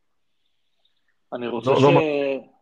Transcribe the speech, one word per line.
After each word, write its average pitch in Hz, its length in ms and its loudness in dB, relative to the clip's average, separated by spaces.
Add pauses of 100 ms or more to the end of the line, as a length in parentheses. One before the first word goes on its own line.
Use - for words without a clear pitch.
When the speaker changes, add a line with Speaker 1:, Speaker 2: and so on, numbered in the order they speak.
(1300)
Speaker 1:
אני 123 160 -10
רוצה 117 220 -4
Speaker 2:
לא, 143 60 2
Speaker 1:
ש-, 143 60 2
Speaker 2:
לא 143 120 6
מה- - 60 4 (600)